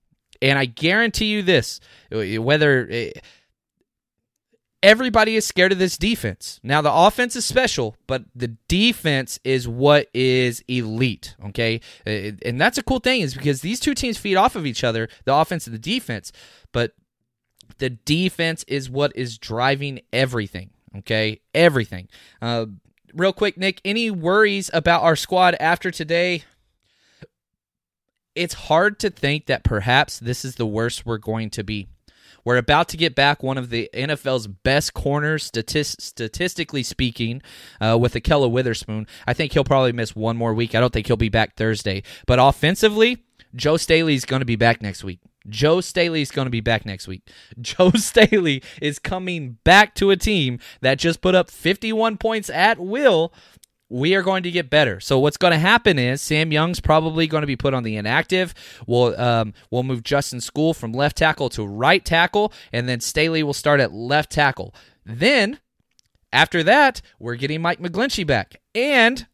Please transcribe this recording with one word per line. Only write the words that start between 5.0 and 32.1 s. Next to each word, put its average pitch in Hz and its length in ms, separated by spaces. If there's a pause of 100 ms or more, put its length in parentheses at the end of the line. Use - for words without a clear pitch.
is 214 80
scared 185 280
of 190 80
this 185 180
defense. - 640
Now, 147 220
the 147 100
offense 214 420
is 240 100
special, 156 500 (100)
but 127 200 (100)
the 120 140 (180)
defense 170 760
is 127 240
what 139 460
is 127 540
elite, 117 680 (100)
okay? 113 360 (240)
Uh, 107 400
and 120 160
that's 196 160
a 262 60
cool 262 160
thing 254 220
is 135 120
because 135 280
these 208 180
two 285 160
teams 240 240
feed 196 160
off 208 200
of 165 120
each 120 160
other, 113 260 (160)
the 131 80
offense 160 320
and 117 80
the 110 60
defense, 131 520 (400)
but 117 220 (840)
the 131 100
defense 165 800
is 135 200
what 139 280
is 117 240
driving 135 640 (120)
everything. 117 560 (300)
Okay, 110 420 (120)
everything. 127 540 (340)
Uh, 117 260 (460)
real 185 200
quick, 208 220
Nick, 190 300
any 220 240
worries 196 640
about 165 300
our 160 140
squad 180 420
after 170 320
today? 170 520 (1900)
It's 170 220
hard 185 440
to 202 120
think 147 340
that - 180
perhaps 120 540
this 117 260
is 127 120
the 120 100
worst 110 400
we're 117 140
going 110 320
to 110 120
be. 101 240 (560)